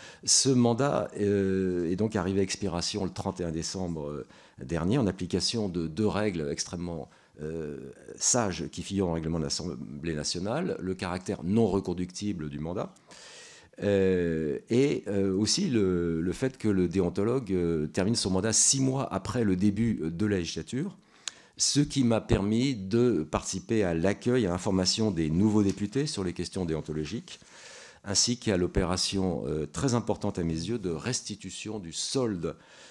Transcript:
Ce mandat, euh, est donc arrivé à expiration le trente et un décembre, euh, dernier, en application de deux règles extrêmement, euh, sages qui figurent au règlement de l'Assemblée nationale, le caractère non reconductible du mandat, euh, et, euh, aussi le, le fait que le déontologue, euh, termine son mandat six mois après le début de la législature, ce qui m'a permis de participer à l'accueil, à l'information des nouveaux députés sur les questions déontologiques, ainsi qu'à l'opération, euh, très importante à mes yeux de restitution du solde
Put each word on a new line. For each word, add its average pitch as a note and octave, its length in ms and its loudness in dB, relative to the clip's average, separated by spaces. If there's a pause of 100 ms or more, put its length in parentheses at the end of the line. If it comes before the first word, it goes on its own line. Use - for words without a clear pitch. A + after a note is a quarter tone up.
(240)
Ce - 260 4
mandat, B2 600 4 (100)
euh, F#2+ 720 2
est F#2 40 0
donc A2 200 0
arrivé F#2+ 240 2
à G2 40 6
expiration F#2+ 600 -2
le F2 80 -2
trente F2+ 300 -4
et - 20 -2
un E2+ 80 -2
décembre, E2 560 -4
euh, D2 200 -8 (360)
dernier, E2+ 340 0
en A#2+ 100 2
application F#2+ 600 -2
de E2+ 200 -2
deux D#2+ 200 0
règles F#2 420 0
extrêmement, E2+ 600 -6 (320)
euh, D2+ 500 -8 (240)
sages F#2 540 0
qui - 120 -10
figurent F#2+ 280 0
au E2 40 0
règlement E2 260 -2
de D#2 40 0
l'Assemblée D2 720 -6
nationale, G2 640 -4
le F#2 160 -4
caractère F#2 480 -6
non G#2 240 4
reconductible F2+ 800 -2
du C#2+ 100 -8
mandat, F2 340 -6 (920)
euh, F2 760 4 (100)
et, C3+ 380 2
euh, G2 280 2
aussi A2 340 2
le, F2+ 520 2
le F2+ 100 0
fait C3 260 -2
que A2+ 120 -2
le F#2 180 4
déontologue, G2 640 0
euh, E2+ 360 2
termine G2+ 280 0
son G#2 160 0
mandat F#2+ 220 2
six - 260 4
mois C3 340 0
après A#2 300 -2
le F#2+ 140 4
début G#2 440 2
de E2+ 240 -2
la G#2 120 2
législature, F2+ 600 -6 (600)
ce - 240 2
qui C#3 240 2
m'a A2+ 160 4
permis A2 520 2
de G2 560 2
participer G#2 540 0
à F2 100 2
l'accueil, G2+ 520 2
à E2+ 40 2
l'information F#2+ 640 2
des D#2+ 180 0
nouveaux G#2 320 4
députés G#2 460 0
sur G#2 160 -4
les F2+ 80 -2
questions F2+ 320 -6
déontologiques, D#2 760 -6 (640)
ainsi G2+ 320 0
qu'à G#2 180 0
l'opération, F2+ 920 0
euh, D2+ 200 -2
très C3 280 -2
importante G#2 460 -2
à F2 40 0
mes E2 100 0
yeux F2+ 260 -4
de F2+ 120 -4
restitution G2+ 880 -8
du E2+ 120 -10
solde F#2 640 -2 (360)